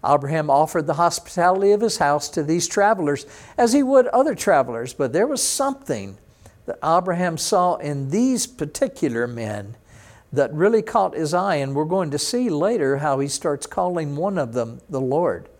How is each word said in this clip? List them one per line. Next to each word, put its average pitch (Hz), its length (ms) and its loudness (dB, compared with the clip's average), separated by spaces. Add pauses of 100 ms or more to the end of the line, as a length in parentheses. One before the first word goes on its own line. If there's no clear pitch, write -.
Abraham 147 440 0
offered 151 380 2
the 156 80 0
hospitality 180 760 2
of 208 100 4
his 220 160 -2
house 147 320 0
to 160 140 -2
these 160 240 0
travelers 190 580 2 (320)
as 240 160 4
he 285 100 4
would 254 240 6
other 262 280 2
travelers, 127 580 0
but 127 200 -2
there 190 140 4
was 269 140 -2
something 139 760 -4 (480)
that - 180 -8
Abraham 175 540 0
saw 180 380 2
in 139 340 -6
these 233 380 0
particular 147 800 -2
men 107 480 -8 (560)
that 131 200 2
really 208 300 4
caught 208 340 0
his 156 180 -2
eye, 180 240 0
and 139 180 -4
we're 151 100 0
going 175 240 -2
to 143 80 -4
see 247 320 -2
later 156 480 0
how 139 220 0
he 139 80 -2
starts 147 400 -4
calling 175 480 -4
one 185 240 -2
of 120 140 -4
them 120 360 -4
the 139 100 -4
Lord. 131 480 -2 (120)